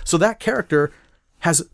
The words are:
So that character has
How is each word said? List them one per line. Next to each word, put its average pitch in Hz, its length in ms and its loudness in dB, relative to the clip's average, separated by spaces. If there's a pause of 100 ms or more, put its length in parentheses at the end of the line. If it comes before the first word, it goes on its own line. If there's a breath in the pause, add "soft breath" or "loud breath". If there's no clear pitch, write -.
So 170 140 2
that 214 200 2
character 160 520 -2 (480 soft breath)
has - 340 0